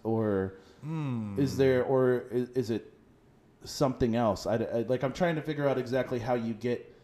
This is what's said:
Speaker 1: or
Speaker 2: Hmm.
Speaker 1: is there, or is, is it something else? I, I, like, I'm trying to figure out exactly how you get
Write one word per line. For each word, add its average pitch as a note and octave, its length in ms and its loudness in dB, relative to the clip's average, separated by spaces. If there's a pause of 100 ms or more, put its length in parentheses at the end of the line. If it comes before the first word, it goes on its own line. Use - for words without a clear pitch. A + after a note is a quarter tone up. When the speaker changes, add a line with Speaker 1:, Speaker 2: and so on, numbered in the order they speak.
Speaker 1:
or G#2 520 2 (260)
Speaker 2:
Hmm. C3 580 -4
Speaker 1:
is B2+ 180 0
there, C3 260 4
or B2+ 480 4
is, B2 180 -2
is B2 220 -2
it G#2+ 200 -4 (720)
something B2+ 520 0
else? A2+ 320 0
I, G2+ 80 2
I, A#2 320 0
like, B2+ 160 0
I'm C3 100 -2
trying E3+ 220 0
to D#3 60 -4
figure C#3+ 280 -2
out B2+ 80 0
exactly B2 420 -2
how A#2 140 -2
you A2+ 220 -2
get A#2 380 -4 (100)